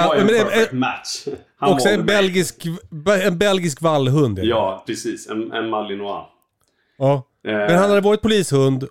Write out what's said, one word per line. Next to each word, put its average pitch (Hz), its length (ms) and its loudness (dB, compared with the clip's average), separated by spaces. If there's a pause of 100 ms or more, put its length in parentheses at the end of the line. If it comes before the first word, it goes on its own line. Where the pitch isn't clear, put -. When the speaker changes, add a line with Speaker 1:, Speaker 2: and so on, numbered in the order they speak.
Speaker 1:
Eh, 175 60 4
Speaker 2:
var 156 60 0
ju 202 60 2
en 196 60 4
Speaker 1:
men, 226 100 4
eh, 214 60 4
Speaker 2:
perfect 226 300 0
Speaker 1:
eh, 127 60 -4
Speaker 2:
match. - 480 -6 (300)
Han 160 160 2
Speaker 1:
också 135 160 4
Speaker 2:
valde 202 120 2
Speaker 1:
en 160 60 -4
Speaker 2:
mig. 202 100 2
Speaker 1:
belgisk, 185 480 0 (260)
be-, 185 360 -2
en 180 120 0
belgisk 180 440 0
vallhund, 139 560 2
är 92 40 -4
det? 110 60 0
Speaker 2:
Ja, 98 380 0
precis. 113 440 -8
En, 110 220 -6
en 113 180 -4
Malinois. 101 540 -6 (720)
Speaker 1:
Ja. 135 240 0 (220)
Speaker 2:
Eh, 110 100 -4
Speaker 1:
Men 107 240 2
han 202 100 4
hade 202 120 2
varit 208 220 2
polishund 135 680 2